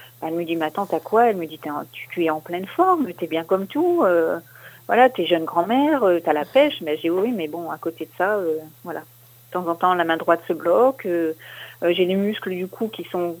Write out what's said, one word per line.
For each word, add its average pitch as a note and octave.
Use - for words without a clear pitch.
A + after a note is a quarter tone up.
Elle E3
me E3+
dit, E3
mais D#3+
attends, F#3
t'as F3
quoi ? A3+
Elle G#3+
me E3
dit, D#3
t'es -
en, D3
tu, -
tu F3+
es D#3+
en D#3
pleine F3
forme, E4
t'es E3+
bien D#3+
comme G3
tout, E4+
euh, E3+
voilà, A#3
t'es G3
jeune E3
grand-mère, B3
euh, F3+
t'as D#3
la D3
pêche. C#4+
Mais D#3
j'ai D#3
dit, E3
oui, F#3+
mais F#3+
bon, D#3+
à D#3
côté E3
de -
ça, G3
euh, E3+
voilà. E3
De -
temps F3+
en E3+
temps, F#3
la F3
main E3
droite E3
se F3+
bloque, G#3+
euh, E3+
euh, F3
j'ai F3+
les F3+
muscles G3+
du F#3
cou G#3+
qui F3+
sont F3